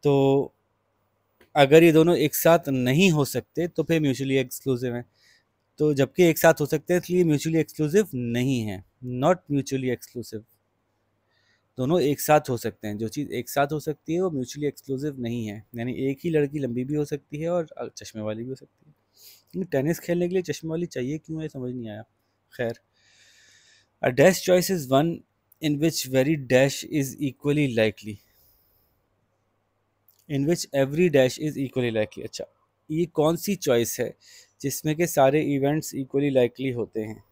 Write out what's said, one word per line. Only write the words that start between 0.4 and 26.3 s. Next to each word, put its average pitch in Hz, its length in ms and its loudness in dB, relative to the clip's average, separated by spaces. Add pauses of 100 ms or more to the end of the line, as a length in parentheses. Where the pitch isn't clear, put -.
अगर 147 280 8
ये 170 100 8
दोनों 160 240 6
एक 151 180 0
साथ 170 340 4
नहीं 135 420 4
हो 151 140 2
सकते 151 440 -4
तो 165 140 -4
फिर 160 200 0
mutually 135 420 0
exclusive 123 500 -4
हैं, 120 100 -8 (720)
तो 151 160 2
जबकि 139 300 2
एक 160 140 4
साथ 160 220 6
हो 151 60 0
सकते 160 280 -2
हैं 175 60 2
इसलिए 180 240 0
mutually 156 400 0
exclusive 156 500 -2
नहीं 123 480 -2
है, 98 220 -8 (380)
not 180 200 2 (100)
mutually 131 440 -4
exclusive। - 480 -14 (1300)
दोनों 147 220 2
एक 139 200 0
साथ 151 300 4
हो 123 60 0
सकते 110 320 -8
हैं, 104 100 -6
जो 110 100 -4
चीज़ 143 240 -8
एक 120 180 -6
साथ 143 220 0
हो 151 80 -4
सकती 156 340 -8
है 175 80 -2
वो 190 80 0
mutually 143 400 -6
exclusive 135 480 -8
नहीं 120 280 -6
है, 104 100 -8 (180)
यानी 120 200 -6 (160)
एक 135 140 -6
ही 175 60 -2
लड़की 151 280 0
लंबी 127 260 -4
भी 139 100 -6
हो 151 100 -2
सकती 147 360 -12
है 160 100 -6
और 165 460 -6
चश्मे 107 260 -14
वाली 107 200 -6
भी 123 60 -10
हो 131 60 -8
सकती - 320 -20
है। - 80 -20 (520)
लेकिन 185 180 -8
टेनिस 151 360 0
खेलने 175 280 -2
के 180 60 -6
लिए 185 80 0
चश्मे - 280 -6
वाली 170 160 -4
चाहिए 139 320 -6
क्यों 156 240 -10
है, 156 60 -8
समझ 127 260 -8
नहीं 120 140 -10
आया। 107 140 -12 (500)
खैर, 117 260 -6 (1200)
a 135 100 2
dash 175 320 4
choice 180 260 2
is 170 220 -4
one 147 180 4 (520)
in 147 200 0
which 160 180 0 (140)
very 135 220 2 (160)